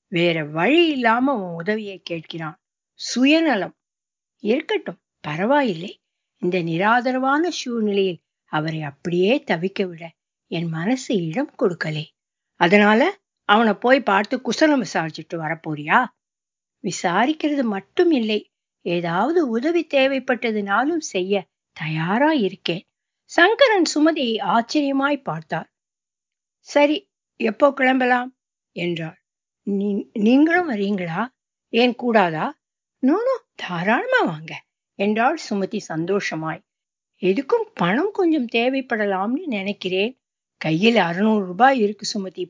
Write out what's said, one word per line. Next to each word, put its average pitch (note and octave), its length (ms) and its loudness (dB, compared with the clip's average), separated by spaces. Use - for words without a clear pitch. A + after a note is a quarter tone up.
வேற E3+ 340 0
வழி G#3 420 2
இல்லாம B3+ 460 2
உன் F#3 220 -4
உதவியை G3 420 -6
கேட்கிறான். E3 480 -10
சுயநலம்." C4+ 760 2
"இருக்கட்டும், C#4+ 560 -2
பரவாயில்லை. G3 720 -2
இந்த F3+ 180 0
நிராதரவான B3 880 0
சூழ்நிலையில் G3+ 720 -2
அவரை D#3 300 -4
அப்படியே F3+ 600 0
தவிக்க F#3 440 -4
விட E3 160 -14
என் E3+ 160 -4
மனசு F3+ 440 -4
இடம் A3 340 -6
கொடுக்கலே." D#3+ 440 -2
"அதனால G#3 420 6
அவனை G#3+ 240 4
போய் B3 280 2
பார்த்து G#3 400 0
குசலம் C#4 420 2
விசாரிச்சுட்டு E3 540 -6
வரப்போறியா?" D#3 600 -2
"விசாரிக்கிறது B3+ 800 0
மட்டும் A#3 480 0
இல்லை, A3 280 0
ஏதாவது F#3 640 0
உதவி D4+ 400 -2
தேவைப்பட்டதுனாலும் C4 1160 0
செய்ய F#3+ 400 -2
தயாரா E3+ 540 0
இருக்கேன்." F#3+ 540 -2
சங்கரன் G#4 680 4
சுமதியை D4 460 2
ஆச்சரியமாய் C4+ 800 0
பார்த்தார். D#3+ 480 -8
"சரி, D4 420 2
எப்போ B3 340 2
கிளம்பலாம்?" B3+ 580 0
என்றார். E3+ 440 -6
"நீ-, G3+ 460 -4
நீங்களும் D4+ 560 4
வரீங்களா? G3 520 -4
ஏன் A#3 220 2
கூடாதா?" G#3+ 640 0
"நோ, C4 100 4
நோ, A#4+ 220 0
தாராளமா B3+ 680 0
வாங்க" D#3+ 300 -4
என்றாள் A3+ 380 2
சுமதி G3 400 -4
சந்தோஷமாய். E3 840 -4
"எதுக்கும் C4+ 520 0
பணம் A#3+ 380 0
கொஞ்சம் D#4+ 360 0
தேவைப்படலாம்னு A#3 1000 -2
நினைக்கிறேன். G3 680 -4
கையில் F3+ 340 2
அறுநூறு G3 500 2
ரூபாய் A#3+ 340 4
இருக்கு G#3 260 -2
சுமதி, F#3+ 440 -8